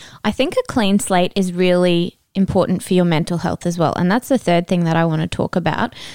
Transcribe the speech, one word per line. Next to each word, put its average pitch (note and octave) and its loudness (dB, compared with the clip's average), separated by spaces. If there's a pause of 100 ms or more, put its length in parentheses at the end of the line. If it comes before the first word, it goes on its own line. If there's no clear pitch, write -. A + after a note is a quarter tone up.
(240)
I G#3+ 0
think D4 -2
a B4 -2
clean G3+ 2
slate F3+ 0
is F#3 -2
really F3+ 2 (160)
important F#3 0
for - -4
your F3+ 4
mental E3 0
health E3+ -4
as F3 -2
well. D#3 0
And F3+ 0
that's B3 -2
the C4+ 2
third F3 0
thing F3 0
that E3 0
I E3 2
want D#3 0
to E3+ -2
talk - -4
about, F3 -2 (200)